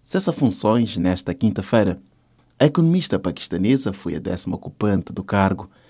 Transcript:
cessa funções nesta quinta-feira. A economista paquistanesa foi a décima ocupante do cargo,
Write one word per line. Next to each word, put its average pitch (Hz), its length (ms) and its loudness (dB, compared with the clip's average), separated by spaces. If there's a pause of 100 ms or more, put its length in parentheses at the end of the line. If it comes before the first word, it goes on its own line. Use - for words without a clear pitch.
cessa - 300 0
funções 113 640 2
nesta 90 380 -2
quinta-feira. 104 640 0 (580)
A 143 100 4
economista 165 520 2
paquistanesa 101 760 -2
foi 87 220 -6
a 78 60 -4
décima 90 340 -4
ocupante - 580 -2
do 95 120 -8
cargo, 98 440 0 (220)